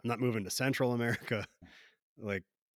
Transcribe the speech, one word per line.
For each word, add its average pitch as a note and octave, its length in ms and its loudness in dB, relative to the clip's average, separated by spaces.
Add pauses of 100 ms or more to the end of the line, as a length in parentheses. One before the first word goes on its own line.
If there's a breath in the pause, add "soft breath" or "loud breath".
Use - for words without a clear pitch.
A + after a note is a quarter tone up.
I'm A#2 40 -2
not A#2+ 120 0
moving A#2 240 2
to F2+ 60 -6
Central C3 440 2
America. A#2 520 0 (160)
<laughs> - 40 -20 (560 loud breath)
Like, G2+ 220 -2 (320)